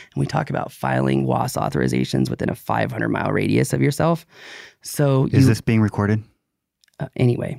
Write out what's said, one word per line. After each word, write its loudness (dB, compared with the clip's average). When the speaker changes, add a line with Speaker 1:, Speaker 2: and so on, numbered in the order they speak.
Speaker 1:
we 0
talk -2
about -6
filing 0
was -2
authorizations 0
within -4
a -4
five -2
hundred -4
mile -2
radius 0
of 0
yourself. 0
So 2
Speaker 2:
Is -4
Speaker 1:
you 6
Speaker 2:
this 4
being 2
recorded? 2
Speaker 1:
Uh, -6
anyway. 0